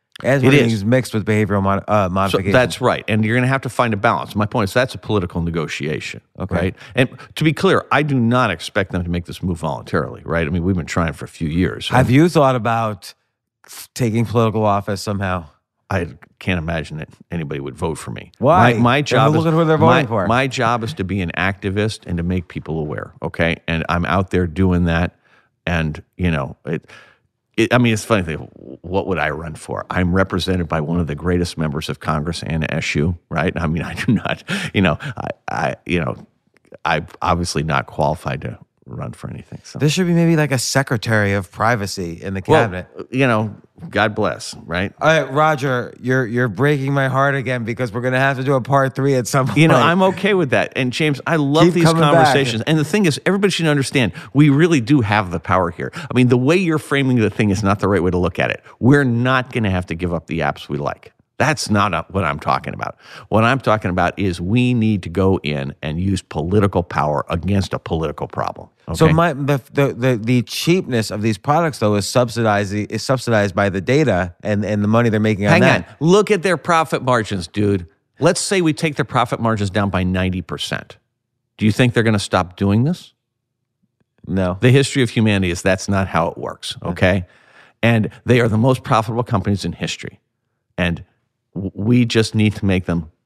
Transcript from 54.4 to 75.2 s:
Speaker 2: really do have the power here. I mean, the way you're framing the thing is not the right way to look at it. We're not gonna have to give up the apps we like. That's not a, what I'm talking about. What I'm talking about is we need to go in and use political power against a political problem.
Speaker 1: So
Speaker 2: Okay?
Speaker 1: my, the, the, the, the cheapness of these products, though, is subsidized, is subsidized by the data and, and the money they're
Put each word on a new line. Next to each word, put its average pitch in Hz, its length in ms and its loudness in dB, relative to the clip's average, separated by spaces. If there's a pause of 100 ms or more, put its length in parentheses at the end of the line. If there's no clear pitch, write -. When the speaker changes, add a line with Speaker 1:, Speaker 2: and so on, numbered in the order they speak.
Speaker 2:
really 156 320 4
do 135 200 4
have 104 280 2
the 85 100 -4
power 90 300 2
here. - 240 -8
I 160 200 -12
mean, 123 140 6
the 123 80 4
way 135 200 2
you're 160 220 0
framing 135 400 0
the 107 120 2
thing 107 200 0
is 95 120 0
not 98 160 0
the 98 100 0
right 95 140 2
way 90 80 2
to 90 80 0
look 87 220 -2
at 62 100 0
it. - 100 -8 (200)
We're 139 240 6
not 127 480 0
gonna 110 180 0
have 90 160 0
to 85 80 -6
give 87 180 -4
up 82 140 -6
the 80 140 -4
apps - 280 -4
we 69 100 -4
like. - 340 -8 (260)
That's 135 320 -2
not 101 240 2
a, 80 160 -4
what 95 140 -2
I'm 78 140 -2
talking - 360 -2
about. - 240 -10 (320)
What 110 140 4
I'm 127 160 2
talking 107 300 0
about 87 280 0
is 90 240 -2
we 123 320 2
need 110 300 0
to - 40 -10
go 95 340 2
in 71 380 -6
and 78 180 -6
use 92 220 0
political 92 640 0
power 73 480 -2
against 90 420 -2
a 64 60 -2
political 76 500 -6
problem. - 400 -8 (240)
Speaker 1:
So 113 140 4
Speaker 2:
Okay? - 80 6
Speaker 1:
my, 165 180 4
the, 139 260 0 (140)
the, 135 220 2
the, 123 280 0
the 120 200 2
cheapness 123 680 0
of 104 120 -6
these 113 160 0
products, 156 400 0
though, 104 160 2
is 101 120 0
subsidized, 107 680 0
is 104 280 -4
subsidized 107 520 0
by 101 160 2
the 95 100 -4
data 104 600 2
and, 104 240 -2
and 104 180 0
the 104 40 0
money 117 200 4
they're 107 120 2